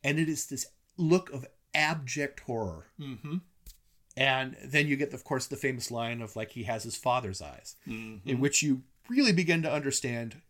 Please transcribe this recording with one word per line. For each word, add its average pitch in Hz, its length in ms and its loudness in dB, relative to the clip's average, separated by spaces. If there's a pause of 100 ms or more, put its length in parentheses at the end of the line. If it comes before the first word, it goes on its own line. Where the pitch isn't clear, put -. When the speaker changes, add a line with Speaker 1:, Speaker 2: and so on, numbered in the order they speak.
Speaker 1:
And 147 160 2
it 160 100 4
is 151 160 -2
this - 220 -8 (300)
look 180 340 4
of 131 140 -8 (280)
abject 147 680 0
horror. 101 440 -4 (140)
Speaker 2:
Mm-hmm. 147 380 -6 (800)
Speaker 1:
And 131 480 2
then 147 240 4
you 143 80 4
get, 139 180 0
of 123 100 -12
course, 131 240 0
the 139 80 -6
famous 127 340 -2
line 117 320 -4
of, 107 140 -10
like, 110 160 -6
"He 120 120 -8
has 113 200 -4
his 110 140 -8
father's 120 440 0
eyes," - 360 -16 (100)
Speaker 2:
Mm-hmm. 110 420 -10
Speaker 1:
in 123 120 2
which 143 200 4
you 135 220 2 (240)
really 247 240 6
begin 165 320 4
to 156 80 0
understand 127 800 -2